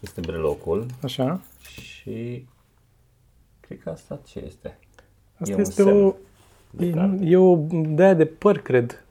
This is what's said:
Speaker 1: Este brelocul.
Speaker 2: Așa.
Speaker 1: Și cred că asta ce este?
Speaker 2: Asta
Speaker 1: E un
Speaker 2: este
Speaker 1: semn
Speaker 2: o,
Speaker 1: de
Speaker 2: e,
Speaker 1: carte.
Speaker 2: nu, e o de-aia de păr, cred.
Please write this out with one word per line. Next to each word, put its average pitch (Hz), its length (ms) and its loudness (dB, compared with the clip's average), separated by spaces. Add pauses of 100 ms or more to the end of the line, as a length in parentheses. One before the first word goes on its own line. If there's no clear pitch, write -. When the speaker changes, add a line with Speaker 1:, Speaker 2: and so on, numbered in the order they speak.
Speaker 1:
Este - 200 -16
brelocul. 82 640 -6 (160)
Speaker 2:
Așa. 139 380 -6 (300)
Speaker 1:
Și 120 760 -16 (1120)
cred - 220 -20
că - 80 -12
asta - 360 -16
ce - 120 -18
este? - 400 -18 (600)
Speaker 2:
Asta 175 140 -10
Speaker 1:
E - 20 -6
un 190 60 -2
Speaker 2:
este 196 220 0
Speaker 1:
semn 202 220 6
Speaker 2:
o, 190 100 2 (560)
Speaker 1:
de 175 160 -4
Speaker 2:
e, 175 40 -2
Speaker 1:
carte. 170 160 0 (100)
Speaker 2:
nu, 190 120 -4
e 175 80 4
o 185 200 6 (140)
de-aia 165 440 2
de 160 120 4
păr, 175 320 0
cred. 123 520 -2